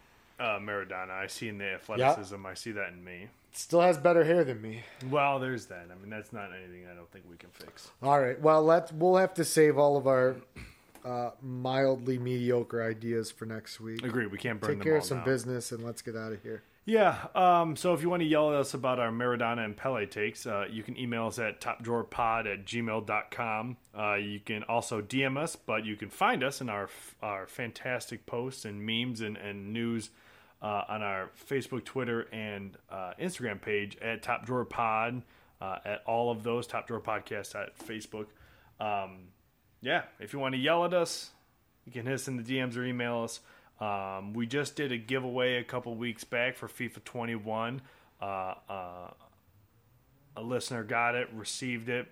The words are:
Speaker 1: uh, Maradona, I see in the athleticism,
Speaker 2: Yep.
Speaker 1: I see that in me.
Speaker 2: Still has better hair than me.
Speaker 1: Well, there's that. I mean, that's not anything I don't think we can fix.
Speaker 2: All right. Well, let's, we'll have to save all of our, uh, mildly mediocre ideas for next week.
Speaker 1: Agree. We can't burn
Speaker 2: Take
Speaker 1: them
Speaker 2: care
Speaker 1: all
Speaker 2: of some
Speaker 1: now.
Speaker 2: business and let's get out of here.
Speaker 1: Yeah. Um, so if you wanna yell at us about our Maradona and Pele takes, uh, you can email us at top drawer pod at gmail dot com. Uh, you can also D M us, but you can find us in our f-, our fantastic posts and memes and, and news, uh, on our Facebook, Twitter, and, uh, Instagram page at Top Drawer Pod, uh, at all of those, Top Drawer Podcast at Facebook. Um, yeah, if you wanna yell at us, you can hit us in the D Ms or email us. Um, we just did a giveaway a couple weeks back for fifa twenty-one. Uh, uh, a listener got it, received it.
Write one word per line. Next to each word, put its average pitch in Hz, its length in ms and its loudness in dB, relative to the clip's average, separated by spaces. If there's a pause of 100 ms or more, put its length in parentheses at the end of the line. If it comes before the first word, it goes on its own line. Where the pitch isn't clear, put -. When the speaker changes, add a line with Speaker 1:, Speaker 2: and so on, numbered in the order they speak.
(400)
Speaker 1:
uh, 110 200 0
Maradona, 95 520 -4
I 95 160 -6
see 117 200 -8
in 104 100 -6
the 98 160 -4
athleticism, 104 640 0
Speaker 2:
Yep. 98 100 -12
Speaker 1:
I 95 100 -8
see 117 180 -8
that 98 160 -4
in 90 140 -16
me. 90 260 -14 (260)
Speaker 2:
Still - 260 2
has 175 180 6
better 170 240 8
hair 165 200 6
than 123 180 -2
me. 110 220 -10 (260)
Speaker 1:
Well, 139 300 2
there's 127 280 -4
that. 87 240 -14
I 90 100 -18
mean, 101 80 -14
that's 107 240 -10
not 101 200 -8
anything 90 380 -16
I 87 40 -16
don't 85 160 -18
think 92 180 -20
we 87 80 -20
can 90 140 -20
fix. - 380 -20 (120)
Speaker 2:
All 139 180 6
right. 131 200 2
Well, 156 240 8
let's, 165 280 6
we'll 180 260 8
have 185 180 4
to 165 100 2
save 151 320 8
all 143 180 8
of 131 120 2
our, 131 300 6 (680)
uh, 120 260 -4 (100)
mildly 131 760 2
mediocre 123 640 2
ideas 113 460 0
for - 160 -10
next 110 340 -10
week. 113 240 -6
Speaker 1:
Agree. 120 220 0
We 101 140 -6
can't 113 200 -2
burn 107 120 0
Speaker 2:
Take 101 80 0
Speaker 1:
them - 60 -4
Speaker 2:
care 156 80 6
Speaker 1:
all 151 60 6
Speaker 2:
of - 60 0
some 127 140 -2
Speaker 1:
now. 117 60 -4
Speaker 2:
business 123 460 0
and 117 120 -6
let's 117 180 -10
get 113 140 -8
out 110 180 -6
of 104 80 -10
here. 110 220 -10 (220)
Speaker 1:
Yeah. 196 500 6
Um, 175 400 8
so 180 180 4
if 151 80 2
you 170 80 2
wanna 175 160 2
yell 151 280 6
at 143 60 4
us 135 140 0
about 127 260 2
our 117 120 2
Maradona 120 520 2
and 104 140 -4
Pele 120 300 -2
takes, 104 400 -4
uh, 101 220 0
you 110 120 -8
can 123 160 -12
email 117 300 -2
us 104 100 -4
at 107 240 -4
top - 220 -4
drawer 117 200 0
pod 113 440 0
at 98 180 -6
gmail 110 400 -2
dot 107 260 -2
com. 117 460 -4 (200)
Uh, 104 180 0
you 104 240 -4
can 107 240 -6
also 117 360 0
D 127 240 0
M 135 140 0
us, 160 180 -4
but 113 300 -4
you 107 100 -4
can 104 140 -10
find 190 340 2
us 131 160 -2
in 127 100 -4
our 101 160 -2
f-, - 360 -16
our 98 260 -4
fantastic 120 800 -6
posts 127 400 -6
and 104 200 -8
memes 113 360 -2
and, 107 160 -6
and 101 340 -8
news, 117 380 -2 (520)
uh, 104 280 -2
on 107 140 -4
our 95 260 -4 (200)
Facebook, 135 360 -4
Twitter, 117 360 -2 (120)
and, 104 440 -8 (120)
uh, 95 300 -8
Instagram 120 420 -4
page 104 360 -2
at 110 260 -4
Top 120 220 -2
Drawer 123 200 -2
Pod, 117 560 0 (400)
uh, 95 220 -6
at 104 220 -6
all 120 260 2
of 107 120 -4
those, 120 240 -2
Top 113 200 -6
Drawer 113 140 -6
Podcast 104 540 -6
at 101 220 -8
Facebook. 107 500 -10 (520)
Um, 95 480 -4 (540)
yeah, 147 220 0 (180)
if - 120 -12
you 139 60 -6
wanna 131 180 -2
yell 160 280 4
at 175 80 0
us, - 380 0 (540)
you 131 80 -18
can 117 120 -8
hit 131 100 -2
us 131 140 -6
in 131 60 -4
the 120 80 -6
D 131 180 -2
Ms 123 160 -4
or 127 80 -2
email 120 380 -2
us. 117 160 -8 (420)
Um, 98 520 -4
we 117 140 -2
just 139 300 -4
did 143 160 -2
a 120 40 -2
giveaway 127 600 0
a 120 80 -2
couple 120 300 -6
weeks 117 280 -6
back 127 320 0
for 113 140 -10
fifa - 340 -8
twenty-one. 117 800 -4 (400)
Uh, 95 320 -4 (160)
uh, 90 400 -10 (1300)
a 107 60 -10
listener 117 420 -4
got 120 320 2
it, 123 180 -2
received 113 560 -6
it. 123 220 -4